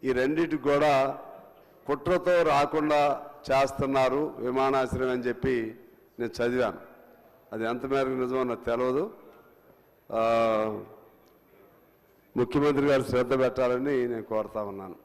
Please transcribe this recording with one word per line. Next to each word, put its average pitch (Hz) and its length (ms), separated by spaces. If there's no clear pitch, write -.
ఈ 131 80
రెండిటికి 151 520
కూడా 143 560
కుట్రతో 175 560
రాకుండా 147 840
చేస్తున్నారు 135 880
విమానాశ్రయం 131 720
అని 127 120
చెప్పి 120 580
నేను 120 240
చదివాను. 120 340
అది 113 120
ఎంత 120 200
మేరకు 135 240
నిజమో 127 340
నాకు 123 220
తెలియదు. 127 480
ఆ, 110 100
ముఖ్యమంత్రి 143 480
గారు 139 180
శ్రద్ధ 123 360
పెట్టాలని 127 680
నేను 117 160
కోరుతా 107 400
ఉన్నాను. 98 420